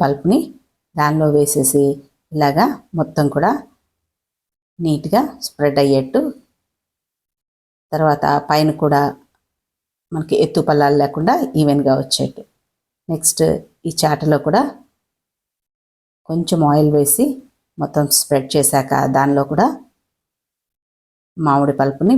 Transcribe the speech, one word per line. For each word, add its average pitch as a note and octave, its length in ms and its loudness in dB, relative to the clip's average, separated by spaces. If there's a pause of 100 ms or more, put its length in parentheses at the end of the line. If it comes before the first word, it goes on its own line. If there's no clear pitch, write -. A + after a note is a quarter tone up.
పల్ప్ని C#3+ 380 0 (560)
దానిలో D3+ 400 0
వేసేసి C#3+ 500 2 (480)
ఇలాగా D3+ 320 2 (340)
మొత్తం D3 360 -2
కూడా F3 160 2 (1300)
నీట్‌గా D#3+ 420 0 (240)
స్ప్రెడ్ D3 380 -2
అయ్యేట్టు, C3+ 380 2 (1700)
తర్వాత D3+ 320 0 (240)
పైన D#3 220 2 (120)
కూడా C#3+ 180 2 (1120)
మనకి D#3+ 220 -4 (100)
ఎత్తు D#3 160 -2
పల్లాలు D3 420 2
లేకుండా D#3 320 0 (260)
ఈవెన్‌గా C#3+ 400 2
వచ్చేట్టు. C3+ 420 -6 (680)
నెక్స్ట్ D#3+ 340 -2 (460)
ఈ - 20 -4 (100)
చాటలో D3+ 460 0
కూడా G3 160 2 (1700)
కొంచెం E3+ 320 -2 (120)
ఆయిల్ D3+ 240 4
వేసి D3 300 2 (520)
మొత్తం D3 260 -2 (140)
స్ప్రెడ్ C3+ 380 -2
చేశాక C#3 360 0 (240)
దానిలో C#3 360 2
కూడా F#3 140 2 (1700)
మామిడి C#3+ 440 0
పల్ప్ని D#3 380 0